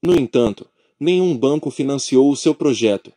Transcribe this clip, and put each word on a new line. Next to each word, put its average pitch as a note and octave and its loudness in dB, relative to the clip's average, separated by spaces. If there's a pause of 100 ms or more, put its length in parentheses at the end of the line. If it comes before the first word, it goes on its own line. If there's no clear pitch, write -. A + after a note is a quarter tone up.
No F3 2
entanto, A#2+ 0 (320)
nenhum F3+ 0
banco C#3 -2
financiou C3+ 0
o C#3 0
seu D3+ 0
projeto. A2 -2